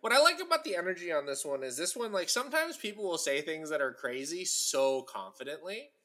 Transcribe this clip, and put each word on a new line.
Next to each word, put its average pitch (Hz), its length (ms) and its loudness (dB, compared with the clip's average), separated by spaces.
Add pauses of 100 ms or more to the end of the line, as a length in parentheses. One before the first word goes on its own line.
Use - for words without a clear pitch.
what 220 120 2
I 269 60 10
like 339 200 10
about 330 240 0
the 202 140 -2
energy 175 340 -2
on 143 140 0
this 139 180 -4
one 139 200 -4
is 127 120 -6
this 170 200 -2
one, 233 180 -4
like, 180 160 -2
sometimes 302 480 0
people 208 260 -8
will 175 140 0
say 143 240 0
things 156 300 -6
that 147 100 0
are 131 100 0
crazy 139 540 -6
so 135 560 2
confidently. 156 880 -10 (160)